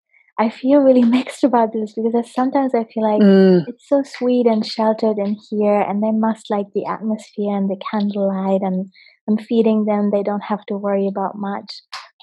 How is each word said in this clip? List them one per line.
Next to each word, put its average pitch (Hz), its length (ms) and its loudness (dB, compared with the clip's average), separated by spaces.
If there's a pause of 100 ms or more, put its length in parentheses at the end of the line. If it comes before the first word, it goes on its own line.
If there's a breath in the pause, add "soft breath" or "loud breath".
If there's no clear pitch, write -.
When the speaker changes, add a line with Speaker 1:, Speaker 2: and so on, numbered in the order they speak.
(380)
Speaker 1:
I 226 100 2
feel 277 320 2
really 254 240 6
<laughs> 240 140 4
mixed - 260 -8
about 226 280 0
this 214 220 -6
because 226 220 -4
I, 233 60 0
sometimes 262 520 -2
I 226 100 0
feel 220 200 -6
like 214 180 2
Speaker 2:
Mm. 190 460 6
Speaker 1:
it's - 200 -16
so 277 140 2
sweet 247 440 0
and 220 200 0
sheltered 220 520 -2
in 208 180 -4 (140)
here, 208 300 0
and 202 220 -2
they 220 80 0
must 220 400 -2
like 202 240 -4
the 170 120 -4
atmosphere 208 720 -6
and 196 140 -2
the 196 100 -6 (100)
candlelight, 196 720 -2
and 190 280 -4 (380 soft breath)
I'm 214 100 0
feeding 220 460 0
them. 208 260 0
They 202 140 0
don't 202 180 -4
have 202 240 -6
to 202 100 -6
worry 196 300 -2
about 196 320 -6
much. 202 340 -10 (500 loud breath)